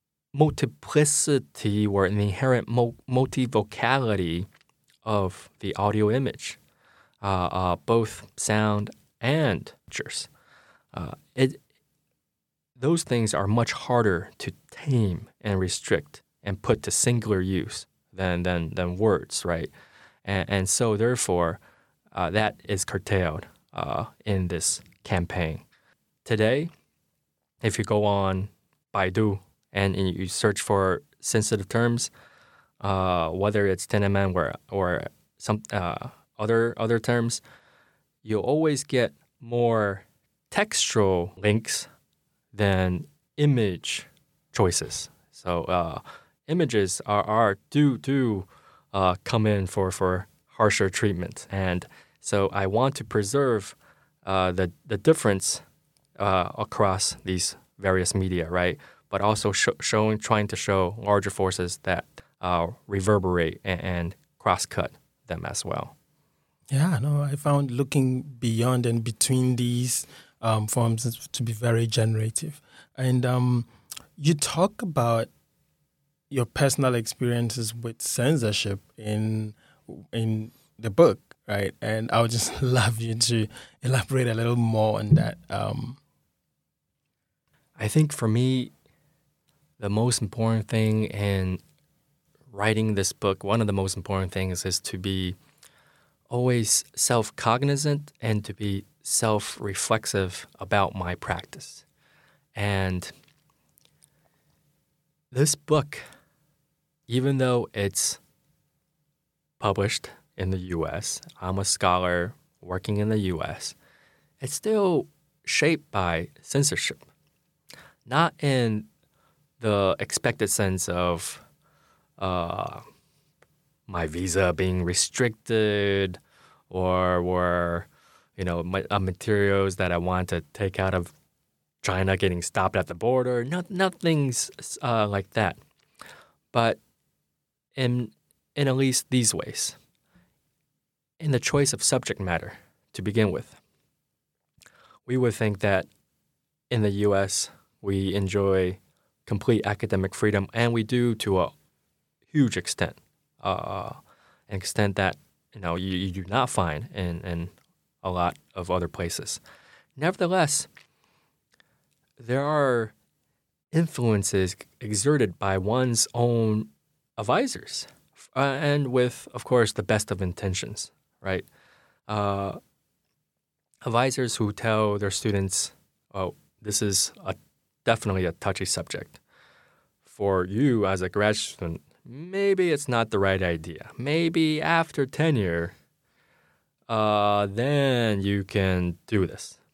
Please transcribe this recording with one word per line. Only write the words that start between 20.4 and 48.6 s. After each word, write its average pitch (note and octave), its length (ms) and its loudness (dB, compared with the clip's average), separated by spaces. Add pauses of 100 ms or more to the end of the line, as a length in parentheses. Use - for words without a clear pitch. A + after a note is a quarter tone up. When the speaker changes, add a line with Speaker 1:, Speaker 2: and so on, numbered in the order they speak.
Speaker 1:
and F#2+ 200 0
so A2+ 260 2
therefore, G2+ 640 0 (540)
uh, F2 180 -4
that G#2+ 240 0 (180)
is F#2+ 120 -2
curtailed, F2+ 600 -2 (260)
uh, - 320 -4 (200)
in F#2+ 220 0
this E2+ 320 -4 (240)
campaign. F2 600 -4 (580)
Today, A#2+ 460 0 (920)
if G#2+ 160 0
you A2 60 -2
go G#2 220 0
on G2 420 0 (460)
Baidu G2 460 0 (340)
and, G2 240 0
and F#2 180 -2
you F#2 120 -4
search - 340 0
for F#2+ 400 0 (180)
sensitive G#2 480 0
terms, A#2+ 440 0 (680)
uh, F#2 500 0
whether G2+ 380 2
it's F#2+ 180 -2
Tiananmen G2 480 2
or, E2+ 200 0 (180)
or F2+ 320 -2 (340)
some, G#2+ 240 -2 (120)
uh, F2+ 340 -4 (320)
other, A#2 380 2
other A2+ 220 0
terms, A#2+ 420 0 (800)
you'll G#2+ 300 -2
always D3+ 320 0
get B2 260 0 (300)
more A2+ 640 0 (440)
textual G2 840 2
links G#2+ 540 0 (640)
than F#2 520 2 (300)
image A#2+ 720 0 (460)
choices. - 560 0 (220)
So, F2 340 -4
uh, F2 340 -2 (480)
images A#2+ 580 0
are, G#2 180 0
are G#2+ 340 2 (120)
do, D3 280 4
do, A#2+ 500 0 (460)